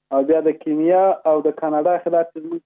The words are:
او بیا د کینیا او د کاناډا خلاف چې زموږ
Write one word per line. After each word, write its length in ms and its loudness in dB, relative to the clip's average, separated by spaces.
او 160 2
بیا 160 2
د 160 2
کینیا 420 0
او 160 2
د 160 0
کاناډا 420 0
خلاف 260 0
چې 140 -18
زموږ 220 -10